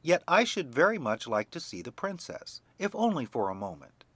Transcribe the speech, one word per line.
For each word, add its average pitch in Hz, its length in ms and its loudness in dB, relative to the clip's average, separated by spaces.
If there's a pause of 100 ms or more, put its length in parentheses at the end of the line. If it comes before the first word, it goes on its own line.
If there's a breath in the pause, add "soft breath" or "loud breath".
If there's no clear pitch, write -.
yet 170 240 4
I 190 180 6
should 165 300 -4
very 185 240 6
much 110 280 -2
like 107 240 0
to 170 100 -10
see - 220 -10
the 123 100 -10
princess, - 680 -10 (180)
if 202 160 -2
only 208 300 0
for 104 240 -2
a 95 60 -2
moment. 95 500 -10 (120)